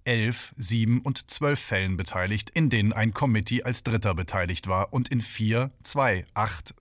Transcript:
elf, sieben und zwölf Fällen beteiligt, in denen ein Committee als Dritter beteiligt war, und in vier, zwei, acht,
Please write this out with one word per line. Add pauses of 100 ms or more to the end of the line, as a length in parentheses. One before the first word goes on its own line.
elf,
sieben
und
zwölf
Fällen
beteiligt,
in
denen
ein
Committee
als
Dritter
beteiligt
war,
und
in
vier, (100)
zwei, (100)
acht,